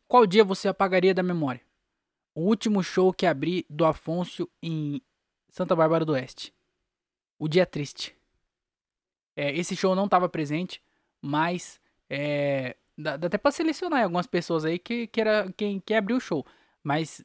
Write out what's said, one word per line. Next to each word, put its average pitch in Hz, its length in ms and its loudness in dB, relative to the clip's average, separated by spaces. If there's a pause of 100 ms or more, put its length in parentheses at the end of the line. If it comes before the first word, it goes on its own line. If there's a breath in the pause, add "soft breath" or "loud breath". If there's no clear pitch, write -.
qual 240 200 6
dia 208 160 6
você 190 240 0
apagaria 190 480 4
da 185 80 0
memória? 156 420 -2 (680)
O 156 60 -4
último 208 420 2
show 185 280 4
que - 140 -4
abri 160 420 0
do 156 180 0
Afonso 165 640 -2 (120)
em 151 400 -6 (480)
Santa 180 260 -2
Bárbara 160 300 4
do 156 80 0
Oeste. - 400 -6 (840)
O 151 100 -4
dia 170 180 4
triste. - 500 -8 (1200)
É, 143 200 -2
esse 175 200 -4
show 185 200 2
não 196 120 0
tava 180 200 4
presente, 160 540 -4 (400)
mas, 160 580 -4 (300)
é, 143 680 -2 (220)
dá, 151 200 -6
dá 170 100 -4
até 196 100 -2
pra 277 140 0
selecionar 320 480 -2
aí 226 40 4
algumas 175 240 0
pessoas 170 380 -2
aí 165 120 -2
que, 233 300 -6
que - 140 -2
era 214 340 0
quem, 202 240 -4
quem 214 180 -2
abriu 220 200 0
o 240 40 0
show. 147 240 -4 (380 soft breath)
Mas, 151 400 -4